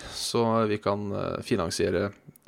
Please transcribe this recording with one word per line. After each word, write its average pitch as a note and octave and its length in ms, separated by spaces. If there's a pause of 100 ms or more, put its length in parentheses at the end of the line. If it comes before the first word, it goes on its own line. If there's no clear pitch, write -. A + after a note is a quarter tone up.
(120)
så A2+ 560
vi G#2 80
kan, G2+ 380
eh, F#2 260
finansiere F#2+ 720 (340)